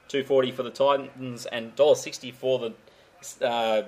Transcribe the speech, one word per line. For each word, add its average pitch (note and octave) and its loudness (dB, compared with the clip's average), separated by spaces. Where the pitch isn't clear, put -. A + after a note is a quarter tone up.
two C3+ -2
forty C3 2
for C3 -6
the A#2+ -8
Titans C3 -2
and A2+ -8
dollar C#3 6
sixty B2+ -10
for C3 -2
the, A2+ -6
uh, A2+ 2